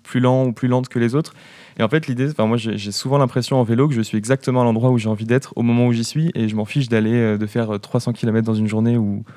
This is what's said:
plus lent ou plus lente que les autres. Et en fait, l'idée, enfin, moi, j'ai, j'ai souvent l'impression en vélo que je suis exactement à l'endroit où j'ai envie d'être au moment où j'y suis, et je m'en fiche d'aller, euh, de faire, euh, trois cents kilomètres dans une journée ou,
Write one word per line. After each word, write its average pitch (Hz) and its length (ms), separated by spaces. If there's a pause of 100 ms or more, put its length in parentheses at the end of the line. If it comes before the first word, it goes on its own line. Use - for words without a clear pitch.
plus - 180
lent 127 260
ou 127 60
plus 127 160
lente 127 220
que - 80
les 117 160
autres. 156 180 (460)
Et 117 40
en 110 60
fait, 151 180
l'idée, 127 240
enfin, 117 160
moi, 113 100
j'ai, 107 200
j'ai 101 160
souvent 135 260
l'impression 131 400
en 127 60
vélo 117 240
que 147 60
je 113 80
suis 110 160
exactement 127 420
à 123 40
l'endroit 117 260
où 127 80
j'ai 110 100
envie 110 160
d'être 120 320
au 113 60
moment 120 240
où 120 60
j'y 117 120
suis, 156 300
et 110 140
je 107 60
m'en 107 120
fiche 131 220
d'aller, 113 260
euh, 113 240
de 107 80
faire, 107 280
euh, 104 40
trois 120 220
cents 123 120
kilomètres 113 340
dans 113 80
une 107 140
journée 113 300
ou, 104 260 (120)